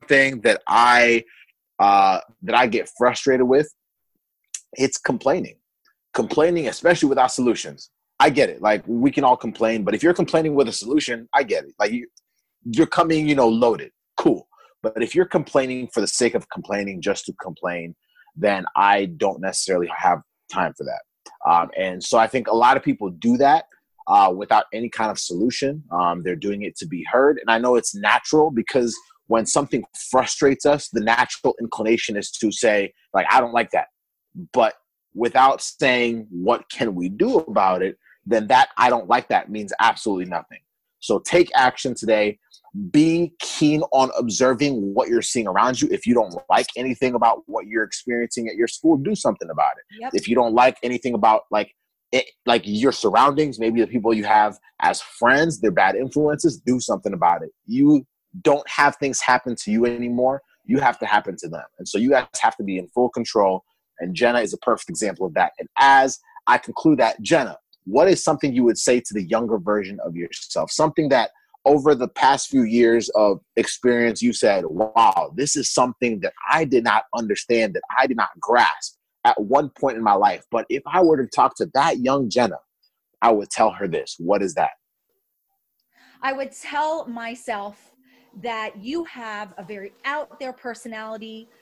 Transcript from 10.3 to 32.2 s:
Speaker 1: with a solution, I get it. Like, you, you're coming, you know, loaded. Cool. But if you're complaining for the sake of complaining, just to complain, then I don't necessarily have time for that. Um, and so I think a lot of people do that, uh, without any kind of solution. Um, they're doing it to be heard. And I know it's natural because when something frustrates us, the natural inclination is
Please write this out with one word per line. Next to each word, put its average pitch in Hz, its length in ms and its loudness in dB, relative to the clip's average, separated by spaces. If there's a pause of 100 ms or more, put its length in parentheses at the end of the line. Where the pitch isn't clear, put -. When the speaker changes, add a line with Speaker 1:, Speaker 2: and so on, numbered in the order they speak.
Speaker 1:
with 139 160 2
a - 20 -8
solution, 123 640 -4
I 143 80 2
get 92 240 -4
it. - 140 -20
Like, 104 120 -2
you, 120 160 -6 (560)
you're 123 220 0
coming, 160 420 0
you 147 60 2
know, 131 160 4
loaded. 113 420 0 (240)
Cool. - 320 0 (360)
But 110 180 -4
if 113 140 -4
you're 180 100 4
complaining 131 640 -2
for - 120 -6
the 101 80 0
sake 120 280 0
of - 140 -6
complaining, 98 520 -8
just - 240 -4
to 90 160 -12
complain, 87 540 -10 (400)
then 95 300 0 (120)
I 101 280 4 (120)
don't 92 240 -2
necessarily 90 560 -2
have 87 240 0 (300)
time 90 260 -4
for 76 80 -12
that. - 640 -8
Um, 85 240 2
and 92 260 -6
so 117 180 0
I 113 80 4
think 120 200 -4
a 107 60 -2
lot 123 240 4
of 131 60 -8
people 104 260 -4
do 98 280 0
that, 143 280 4 (420)
uh, 98 260 6
without 104 380 0
any 113 180 -8
kind 110 200 -4
of 98 80 -8
solution. 131 760 -4
Um, 87 320 0
they're 90 120 -4
doing 101 260 -6
it 92 160 -12
to - 80 -12
be 85 260 -10
heard. 135 280 4
And - 100 -4
I 113 80 4
know 123 180 2
it's 113 200 -2
natural 127 560 2
because 127 440 -2 (320)
when 113 180 0
something 143 380 -2 (280)
frustrates 131 540 2
us, 147 240 0
the 113 120 -4
natural 120 580 0
inclination 113 560 -2
is 101 180 -8